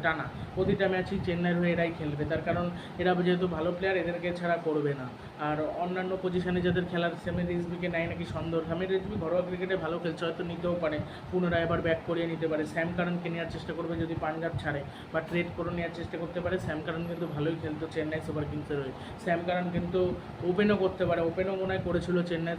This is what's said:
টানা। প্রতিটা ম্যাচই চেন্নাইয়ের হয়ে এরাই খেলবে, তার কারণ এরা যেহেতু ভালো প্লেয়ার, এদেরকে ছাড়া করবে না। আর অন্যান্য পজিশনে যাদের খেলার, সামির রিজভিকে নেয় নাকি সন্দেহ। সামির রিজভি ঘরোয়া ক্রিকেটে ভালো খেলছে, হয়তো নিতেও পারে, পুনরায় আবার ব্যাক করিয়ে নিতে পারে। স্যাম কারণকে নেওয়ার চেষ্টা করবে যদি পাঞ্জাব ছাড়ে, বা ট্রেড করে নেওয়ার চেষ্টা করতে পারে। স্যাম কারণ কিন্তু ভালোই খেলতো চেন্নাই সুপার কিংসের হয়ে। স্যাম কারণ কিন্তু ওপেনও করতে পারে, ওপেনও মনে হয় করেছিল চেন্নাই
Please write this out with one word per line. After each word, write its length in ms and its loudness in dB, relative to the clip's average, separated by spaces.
টানা। 220 2
প্রতিটা 340 4
ম্যাচই 360 0
চেন্নাইয়ের 360 2
হয়ে 120 4
এরাই 260 2
খেলবে, 260 -2
তার 200 0
কারণ 260 0
এরা 160 4
যেহেতু 340 4
ভালো 240 0
প্লেয়ার, 240 2
এদেরকে 400 0
ছাড়া 200 2
করবে 380 2
না। 140 -6
আর 160 0
অন্যান্য 440 0
পজিশনে 380 2
যাদের 300 4
খেলার, 200 2
সামির 220 0
রিজভিকে 420 -2
নেয় 180 0
নাকি 180 -4
সন্দেহ। 440 -2
সামির 200 0
রিজভি 320 0
ঘরোয়া 220 2
ক্রিকেটে 340 -2
ভালো 220 -2
খেলছে, 260 -2
হয়তো 200 -2
নিতেও 360 0
পারে, 180 0
পুনরায় 300 4
আবার 180 2
ব্যাক 260 4
করিয়ে 200 0
নিতে 220 0
পারে। 180 0
স্যাম 300 0
কারণকে 320 0
নেওয়ার 220 -4
চেষ্টা 220 -6
করবে 240 -2
যদি 240 0
পাঞ্জাব 320 -2
ছাড়ে, 180 -2
বা 80 0
ট্রেড 260 0
করে 140 -2
নেওয়ার 240 -2
চেষ্টা 240 -6
করতে 220 -4
পারে। 180 0
স্যাম 280 -4
কারণ 200 -2
কিন্তু 280 -4
ভালোই 280 0
খেলতো 280 -4
চেন্নাই 360 -2
সুপার 240 -2
কিংসের 260 -4
হয়ে। 160 -4
স্যাম 240 2
কারণ 260 2
কিন্তু 420 2
ওপেনও 320 6
করতে 300 2
পারে, 140 4
ওপেনও 360 2
মনে 180 0
হয় 100 0
করেছিল 380 4
চেন্নাই 360 0